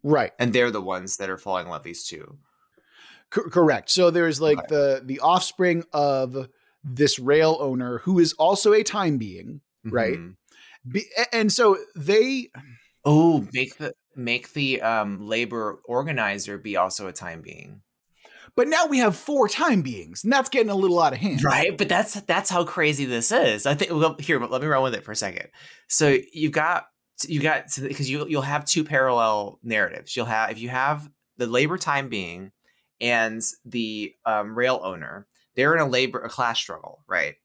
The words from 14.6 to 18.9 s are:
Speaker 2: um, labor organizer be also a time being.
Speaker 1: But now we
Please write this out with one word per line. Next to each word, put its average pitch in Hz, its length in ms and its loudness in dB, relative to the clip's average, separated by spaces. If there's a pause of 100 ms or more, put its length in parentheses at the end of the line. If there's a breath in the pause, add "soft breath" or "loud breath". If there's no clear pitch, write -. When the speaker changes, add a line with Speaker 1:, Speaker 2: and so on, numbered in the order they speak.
Speaker 2:
um, 104 440 -2
labor 113 600 -4
organizer 110 720 -4
be 101 180 -6
also 92 320 -2
a 90 40 -12
time 82 280 -12
being. 82 400 -20 (760 soft breath)
Speaker 1:
But 254 140 2
now 320 180 2
we 285 120 2